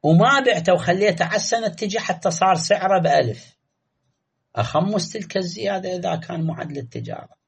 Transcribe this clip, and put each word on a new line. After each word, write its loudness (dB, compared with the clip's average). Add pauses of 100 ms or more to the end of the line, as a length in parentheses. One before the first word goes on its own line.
وما 6
بعته 2
وخليته 2
على -4
السنة -2
تجي -4
حتى -2
صار 4
سعره 2
بألف. 0 (960)
أخمس -2
تلك -8
الزيادة -4
إذا -4
كان -6
معدل -8
التجارة. -12